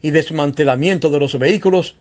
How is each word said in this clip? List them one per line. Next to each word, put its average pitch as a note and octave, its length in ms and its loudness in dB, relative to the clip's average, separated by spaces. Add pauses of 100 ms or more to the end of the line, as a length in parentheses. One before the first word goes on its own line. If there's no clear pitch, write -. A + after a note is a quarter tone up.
y D3+ 80 -2
desmantelamiento D3+ 960 0
de D3 100 0
los C#3 200 -2
vehículos F#3 640 0